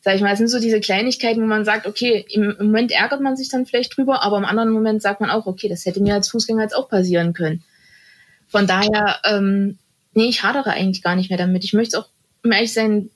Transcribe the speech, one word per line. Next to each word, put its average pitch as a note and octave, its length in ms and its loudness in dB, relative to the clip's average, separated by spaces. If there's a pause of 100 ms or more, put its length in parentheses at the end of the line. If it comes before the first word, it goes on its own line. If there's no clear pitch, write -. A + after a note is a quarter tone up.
sag G3 140 2
ich G3 60 0
mal, G3+ 100 2
das G3+ 80 0
sind A3+ 100 2
so A#3+ 100 0
diese A3 220 2
Kleinigkeiten, A3+ 600 0
wo A3 40 0
man G#3+ 180 0
sagt, G#3+ 240 -2
okay, G#3+ 420 0
im, G#3 300 0
im G#3 60 -2
Moment A3 260 2
ärgert B3+ 300 0
man C4+ 160 -2
sich C4 100 -8
dann B3+ 180 -2
vielleicht B3 300 -4
drüber, C4 280 0
aber G3+ 140 0
im G3 80 -2
anderen A3+ 260 0
Moment A3 300 0
sagt G3+ 200 -2
man G#3 80 -2
auch, G#3+ 160 -2
okay, F#3 240 -6
das F3 160 -6
hätte F#3 160 -2
mir G3+ 140 2
als G3 120 0
Fußgänger A3 360 -2
jetzt G#3+ 120 -4
auch - 140 -2
passieren F3 420 2
können. E3 320 -4 (880)
Von G3+ 180 2
daher, G#3 560 0
ähm, G3 540 0 (360)
nee, A3 140 4
ich B3 160 -2
hadere B3 280 0
eigentlich F#3+ 320 -2
gar F3+ 120 0
nicht F#3 140 -2
mehr F#3 80 -2
damit. F#3 260 0
Ich - 80 -6
möchte A3+ 240 0
es - 80 -4
auch, - 60 -20 (340)
um A#3 80 2
ehrlich A3 220 2
sein G#3+ 420 0